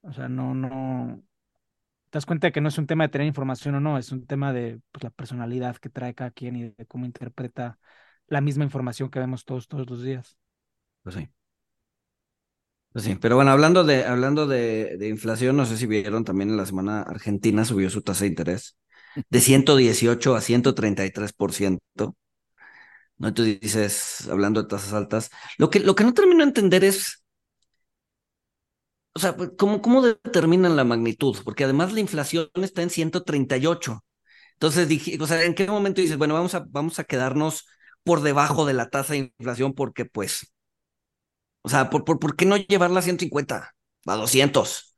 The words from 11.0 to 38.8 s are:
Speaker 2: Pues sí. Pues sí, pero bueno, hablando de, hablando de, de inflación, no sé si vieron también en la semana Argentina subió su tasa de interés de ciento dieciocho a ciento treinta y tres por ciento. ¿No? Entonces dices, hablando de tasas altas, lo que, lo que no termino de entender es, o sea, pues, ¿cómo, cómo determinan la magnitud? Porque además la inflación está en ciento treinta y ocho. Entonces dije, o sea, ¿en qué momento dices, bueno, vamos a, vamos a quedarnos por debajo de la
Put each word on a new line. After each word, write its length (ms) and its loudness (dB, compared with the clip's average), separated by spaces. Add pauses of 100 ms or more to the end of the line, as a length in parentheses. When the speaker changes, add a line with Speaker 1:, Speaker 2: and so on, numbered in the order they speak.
Speaker 2:
Pues 120 -12
sí. 140 -10 (1600)
Pues 140 -8
sí, 100 -2
pero 220 2
bueno, 140 8
hablando 340 6
de, 200 4
hablando 420 0
de, 500 -2
de 100 -6
inflación, 480 -2
no 100 4
sé 120 -4
si 100 -4
vieron 380 0
también 240 0
en 80 0
la 80 -2
semana 380 -4
Argentina 600 0
subió 260 0
su 120 -6
tasa 240 -2
de 40 2
interés 480 -6 (520)
de 120 4
ciento 360 6
dieciocho 580 4
a 60 -2
ciento 340 2
treinta 300 -2
y 60 -6
tres 220 -8
por 200 -2
ciento. 640 -4 (1000)
¿No? 100 -6
Entonces 340 0
dices, 680 -4
hablando 340 0
de 60 -8
tasas 240 -6
altas, 360 -2 (280)
lo 120 4
que, 100 2
lo 160 2
que 80 4
no 100 4
termino 260 6
de 100 6
entender 340 4
es, 400 -2 (1900)
o 60 -10
sea, 160 0
pues, 220 -8
¿cómo, 240 2
cómo 200 6
determinan 760 4
la 80 4
magnitud? 600 0
Porque 220 -4
además 280 2
la 60 -2
inflación 560 -4
está 260 -4
en 80 -2
ciento 340 -2
treinta 340 0
y 100 -2
ocho. 360 -4 (500)
Entonces 360 2
dije, 320 0
o 60 -2
sea, 180 0
¿en 100 0
qué 120 0
momento 340 0
dices, 160 0
bueno, 180 2
vamos 200 -2
a, 140 -6
vamos 300 -4
a 60 -8
quedarnos 600 -2 (360)
por 180 2
debajo 440 2
de 80 0
la 180 -2